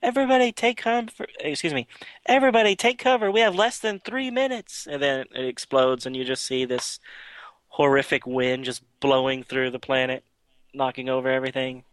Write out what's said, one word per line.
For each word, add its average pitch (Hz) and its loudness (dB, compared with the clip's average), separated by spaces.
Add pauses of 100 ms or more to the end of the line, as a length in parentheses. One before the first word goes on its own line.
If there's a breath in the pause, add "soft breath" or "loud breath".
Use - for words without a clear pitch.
Everybody 254 2
take 233 0
cover, 233 -4 (120)
excuse 151 -2
me, 127 -2 (380 loud breath)
Everybody 233 4
take 240 0
cover, 233 2
we 214 4
have 214 4
less 214 2
than 208 -4
three 254 -6
minutes. 247 -4
And 143 -6
then 135 0
it 131 -6
explodes, 131 0
and 131 -8
you 131 -6
just 127 -4
see 131 -2
this 123 -6 (680 loud breath)
horrific 139 2
wind 127 -2
just 123 -8 (160)
blowing 131 2
through 131 -2
the 123 -8
planet, 131 -2 (500)
knocking 131 -4
over 131 -2
everything. 131 -4